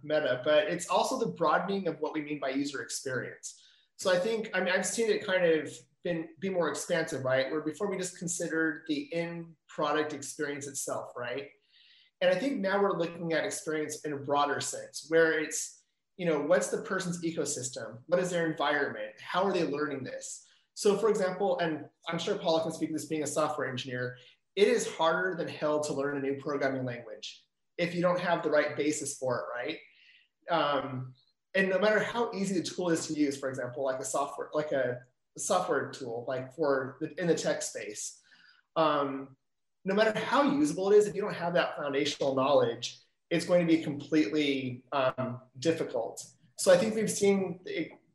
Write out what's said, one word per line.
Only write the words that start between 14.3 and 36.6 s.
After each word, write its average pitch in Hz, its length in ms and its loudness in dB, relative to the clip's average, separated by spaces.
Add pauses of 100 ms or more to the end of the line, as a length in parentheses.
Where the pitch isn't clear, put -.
sense, - 480 -8
where 160 320 4
it's, - 400 -6 (360)
you 180 100 -4
know, 156 140 2
what's 180 280 4
the 208 140 -4
person's 180 400 -4
ecosystem? 127 840 -6
What 180 140 4
is 180 100 0
their 170 180 0
environment? 143 640 -2 (100)
How 180 220 -2
are 196 100 2
they 175 120 2
learning 139 400 -4
this? - 400 -10 (300)
So 196 220 2
for 220 120 2
example, 185 500 2
and 160 280 -2 (220)
I'm 170 100 -4
sure 196 180 -2
Paula 165 260 2
can 160 80 -2
speak 156 200 -4
to - 20 -6
this 151 140 -6
being 156 180 -2
a - 20 -4
software 151 420 -2
engineer, 127 480 -6 (380)
it 208 140 6
is 233 200 2
harder 175 480 2
than 156 120 -4
hell 151 340 0
to 151 100 -4
learn 143 240 -2
a 139 40 -2
new 135 160 0
programming 135 480 -2
language 113 580 -10 (360)
if 170 160 0
you 175 60 -2
don't 180 180 4
have 170 240 0
the 160 80 0
right 151 240 4
basis 147 440 -2
for 123 200 0
it, - 60 -6 (100)
right? 139 240 -6 (720)
Um, 135 600 0 (420)
and 190 140 4
no 190 100 2
matter 208 220 4
how 233 320 -2
easy 190 220 -2
the 160 80 0
tool 180 280 -2
is 160 160 0
to 160 80 -4
use, 147 220 2
for 135 120 -4
example, 131 360 -6
like 131 160 -2
a 135 40 -6
software, - 500 -4
like 151 180 0
a 123 280 0 (360)
software 156 540 0
tool, 120 380 -8
like 131 260 -6
for 135 460 0